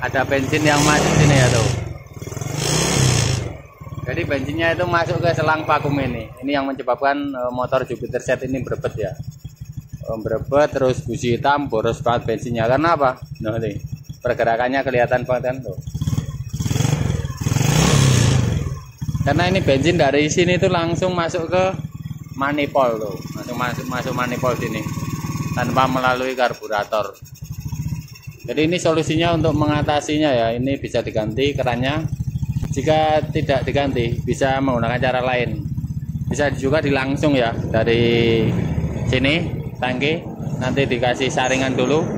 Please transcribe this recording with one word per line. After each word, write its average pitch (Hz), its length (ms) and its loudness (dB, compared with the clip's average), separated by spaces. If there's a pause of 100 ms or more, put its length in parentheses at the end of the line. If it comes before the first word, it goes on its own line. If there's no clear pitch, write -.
Ada 131 160 0
bensin 139 400 0
yang 147 240 4
masuk 151 320 4
sini 147 160 6
ya, 131 160 6
tuh. 113 180 4 (2500)
Jadi 147 160 -2
bensinnya 147 480 -2
itu 170 160 0
masuk 170 320 0
ke 170 160 2
selang 156 320 0
vakum 147 320 2
ini. 120 400 -4
Ini 139 240 0
yang 139 60 -2
menyebabkan, 131 480 0 (100)
eh, 123 240 -4
motor 127 320 0
Jupiter 120 400 -6
Z 127 240 -2
ini 131 160 -4
berebet 113 320 -6
ya. 101 160 -4 (960)
Eh, 110 160 -6
berebet, 131 480 2
terus 127 320 2
busi 117 320 0
hitam, 139 320 2
boros 110 320 0
banget 117 300 0
bensinnya. 113 400 -2
Karena 156 260 4
apa? 131 240 2 (240)
Nah, 113 160 -2
ini 107 160 -4 (480)
pergerakannya 120 560 0
kelihatan 123 480 2
banget 123 240 0
kan, 131 80 -4
tuh. 101 160 -10 (3500)
Karena 170 240 4
ini 190 80 4
bensin 156 400 4
dari 147 320 4
sini 180 240 4
tuh 185 160 2
langsung 170 400 0
masuk 165 400 -2
ke 185 240 2 (640)
manifold 139 640 0
tuh. 98 120 -8 (200)
Langsung 120 240 -8
masuk, 123 320 -4
masuk 123 240 -4
manifold 123 400 0
sini 113 240 -4 (720)
tanpa 123 400 0
melalui 127 480 0
karburator. 107 720 0 (1400)
Jadi 135 160 0
ini 170 160 2
solusinya 165 560 2
untuk 156 240 2
mengatasinya 151 720 2
ya. 117 240 2
Ini 135 240 -2
bisa 117 240 -2
diganti 110 480 0
kerannya. 131 560 -2 (640)
Jika 156 560 2
tidak 135 400 0
diganti, 127 560 0
bisa 135 400 0
menggunakan 123 400 0
cara 127 160 2
lain. 123 480 0 (640)
Bisa 143 240 2
juga 135 240 2
dilangsung 139 560 2
ya, 120 160 4
dari 117 960 4 (640)
sini 135 460 0 (200)
tangki, 135 480 -2 (320)
nanti 127 320 0
dikasih 123 400 2
saringan 131 480 0
dulu 131 240 4 (160)